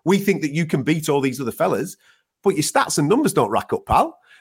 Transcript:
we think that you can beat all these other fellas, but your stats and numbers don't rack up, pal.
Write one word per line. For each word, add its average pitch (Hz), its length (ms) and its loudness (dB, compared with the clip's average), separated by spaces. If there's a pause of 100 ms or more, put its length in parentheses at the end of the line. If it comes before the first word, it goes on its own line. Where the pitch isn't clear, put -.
we 190 120 4
think 196 220 0
that 143 140 -4
you 165 100 0
can 151 180 -2
beat 156 280 0
all 143 100 2
these 135 220 -2
other 113 100 -4
fellas, 156 420 -2 (480)
but 196 120 2
your 151 80 0
stats - 340 0
and 147 100 0
numbers 220 280 2
don't 117 160 2
rack 104 240 -2
up, - 100 -6
pal. 208 340 2 (220)